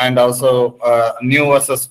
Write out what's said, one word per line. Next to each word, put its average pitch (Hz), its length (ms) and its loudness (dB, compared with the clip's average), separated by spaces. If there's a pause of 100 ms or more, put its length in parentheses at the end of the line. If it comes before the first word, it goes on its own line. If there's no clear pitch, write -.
and 127 180 0
also, 123 600 0
uh, 117 420 0
new 135 240 0
versus 139 460 0